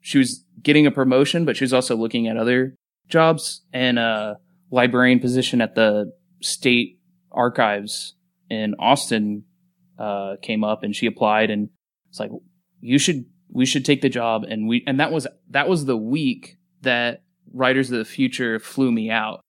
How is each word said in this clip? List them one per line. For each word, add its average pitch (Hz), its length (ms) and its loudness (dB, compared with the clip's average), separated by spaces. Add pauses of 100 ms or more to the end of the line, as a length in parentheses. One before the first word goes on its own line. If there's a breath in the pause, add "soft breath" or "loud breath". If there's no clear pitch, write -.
she - 180 0
was 123 260 0 (180)
getting 147 240 4
a 139 40 4
promotion, 135 540 2
but 131 120 -2
she 139 80 -2
was 127 80 0
also 127 240 0
looking 113 320 -2
at 110 80 -4
other 123 380 0 (340)
jobs, 160 540 0 (100)
and 127 260 0
a 107 380 -2 (340)
librarian 123 500 4
position 127 420 0
at 110 120 -2
the 107 380 2 (300)
state - 560 0 (340)
archives 110 840 -2 (360)
in 107 280 -4
Austin, 107 680 0 (540)
uh, 101 440 -6
came 107 220 -2
up, 107 180 -2
and 104 120 -6
she - 120 -4
applied, 107 440 0
and 104 200 -4 (400)
it's - 100 -18
like, 107 100 -8 (500)
"You 123 180 0
should, 143 260 0 (260)
we 127 160 0
should 135 180 -2
take 143 180 2
the 139 60 2
job." 117 400 -2
And 110 200 -4
we, 120 180 0
and 135 140 -2
that 156 120 0
was, 151 140 -4 (240)
that 143 180 0
was 170 180 0
the 127 100 0
week 123 600 -4 (260)
that 120 400 -2 (300)
Writers 131 380 0
of 120 80 -2
the 110 60 -4
Future 123 540 -4
flew 127 340 -2
me 110 180 -2
out. 107 380 -4